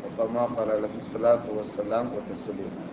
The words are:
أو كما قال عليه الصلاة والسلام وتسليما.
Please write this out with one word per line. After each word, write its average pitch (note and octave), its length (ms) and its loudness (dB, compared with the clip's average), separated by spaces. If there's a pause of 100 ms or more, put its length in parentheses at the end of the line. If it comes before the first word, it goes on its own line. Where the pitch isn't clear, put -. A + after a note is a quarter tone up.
أو G2+ 60 -6 (100)
كما A#2 320 2
قال A2+ 200 0
عليه G#2 260 2
الصلاة A#2 500 4 (100)
والسلام A2 540 0
وتسليما. G2 800 -6